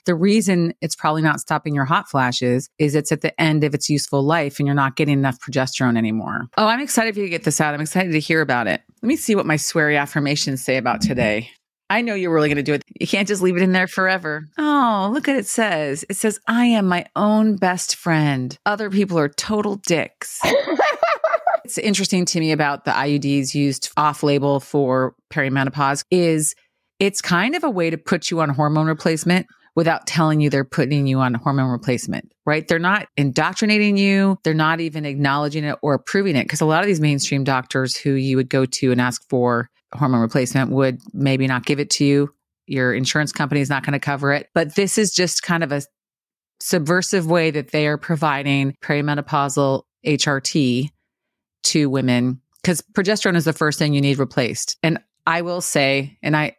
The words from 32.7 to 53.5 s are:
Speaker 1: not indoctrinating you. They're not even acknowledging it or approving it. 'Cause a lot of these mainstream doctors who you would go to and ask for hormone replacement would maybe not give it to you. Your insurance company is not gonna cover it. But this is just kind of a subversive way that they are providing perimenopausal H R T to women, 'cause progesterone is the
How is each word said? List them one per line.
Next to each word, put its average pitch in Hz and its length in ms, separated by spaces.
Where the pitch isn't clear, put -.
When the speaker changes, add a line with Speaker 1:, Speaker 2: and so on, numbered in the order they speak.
Speaker 1:
not 185 380
indoctrinating 196 800
you. 196 480
They're 160 100
not 160 240
even 156 260
acknowledging 143 600
it 147 180
or 147 120
approving 190 420
it. - 120
'Cause - 120
a 160 60
lot 156 160
of 202 40
these 185 140
mainstream 143 420
doctors 131 540
who 143 160
you 131 240
would 131 120
go 131 160
to 127 280
and 123 80
ask 123 280
for 120 400
hormone 127 280
replacement 127 500
would 131 300
maybe 135 340
not 127 180
give 143 140
it 147 100
to - 140
you. 143 280
Your 127 260
insurance 135 380
company 147 280
is 135 80
not 139 160
gonna 143 140
cover 139 340
it. - 220
But 165 220
this 202 220
is 208 140
just - 300
kind 170 220
of 135 80
a 143 100
subversive 180 640
way 160 240
that 147 220
they 151 160
are 147 100
providing 143 840
perimenopausal 143 1000
H 151 240
R 139 120
T 131 520
to 147 260
women, 127 500
'cause 175 180
progesterone 202 420
is 170 100
the 160 80